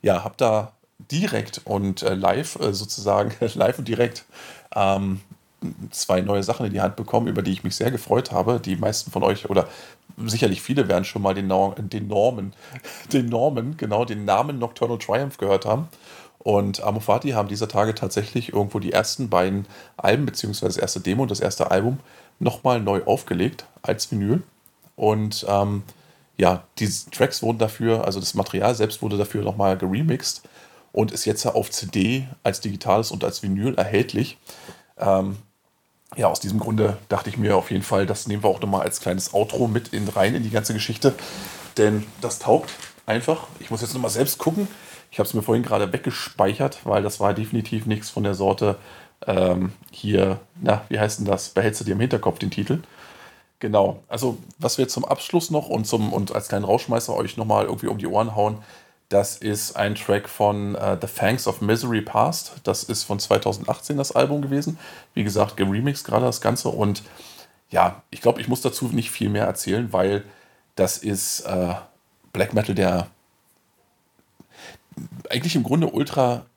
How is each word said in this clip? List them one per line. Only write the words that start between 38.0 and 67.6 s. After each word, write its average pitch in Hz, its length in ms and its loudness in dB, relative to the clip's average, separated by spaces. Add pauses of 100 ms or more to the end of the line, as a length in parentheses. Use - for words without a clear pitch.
das 104 200 -4
nehmen 104 160 -2
wir 107 60 6
auch 92 100 0
noch 110 80 -2
mal 98 140 0
als - 180 -2
kleines 92 340 -4
Outro 104 340 2
mit 101 220 -2
in, 104 200 -2
rein 104 240 2
in 127 100 -2
die 110 60 -4
ganze 110 240 0
Geschichte. 110 400 2 (640)
Denn 107 260 4 (160)
das - 200 -6
taugt - 320 4 (340)
einfach. 123 420 0 (120)
Ich - 100 -16
muss 110 120 -2
jetzt 117 120 -6
noch 127 80 -4
mal 113 80 -2
selbst 123 300 0
gucken. 190 280 0 (440)
Ich - 80 -8
hab's 110 160 0
mir 107 80 2
vorhin 117 180 2
gerade 104 320 0
weggespeichert, - 880 -2
weil 101 200 2
das 104 160 -4
war 101 160 2
definitiv 110 500 -2
nichts 107 240 -2
von - 140 -4
der 101 100 0
Sorte, 98 440 2 (500)
ähm, 92 440 2 (200)
hier, 98 480 2 (200)
na, 107 300 2
wie 107 100 0
heißt 104 200 0
denn 104 80 -2
das? 98 220 -2
Behältst 107 300 2
du 101 60 -6
dir 104 60 -2
im 98 80 0
Hinterkopf 104 400 0
den 95 100 -2
Titel? 127 320 -2 (800)
Genau, 107 500 2
also 117 300 -2 (180)
was 123 200 0
wir 131 120 2
zum - 160 -4
Abschluss - 460 0
noch 151 180 0
und 110 160 0
zum, 107 260 2
und - 240 -2
als 101 140 -4
kleinen 101 160 0
Rauschmeißer 113 500 2
euch - 220 -2
noch 110 80 -4
mal 107 180 4
irgendwie 110 240 -2
um 107 120 -2
die 107 80 -4
Ohren 107 280 0
hauen, 107 220 2 (500)
das - 300 2
ist - 400 -4
ein 104 180 0
Track 104 320 0
von, 104 480 0
äh, 98 240 0
The 95 80 -4
Fangs - 400 0
of - 140 -2
Misery 113 400 2
Past. 123 520 0 (100)
Das - 200 -2
ist - 200 -4
von 101 160 -4
zweitausendachtzehn 104 760 0
das 139 160 -2
Album 143 300 2
gewesen. 143 380 -2 (340)
Wie 107 100 0
gesagt, 101 320 2
geremixed 107 500 0
gerade 117 200 2
das 120 160 -2
Ganze. - 280 0
Und 104 340 0 (640)